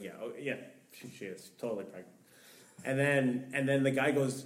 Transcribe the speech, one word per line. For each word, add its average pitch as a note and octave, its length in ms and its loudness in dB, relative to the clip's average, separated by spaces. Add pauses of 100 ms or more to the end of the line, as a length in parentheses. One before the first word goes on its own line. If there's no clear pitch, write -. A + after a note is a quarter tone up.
Yeah, F#2+ 100 -10 (100)
oh, A#2+ 180 -6
yeah, C3+ 160 -2 (360)
she, - 260 -16
she - 80 -12
is - 340 -12
totally A2 240 -4
pregnant. F#2 320 -14 (680)
And C3+ 140 0
then, C3+ 560 4
and C3+ 160 0
then C#3 140 4
the C3+ 80 6
guy C3 200 4
goes C3+ 340 2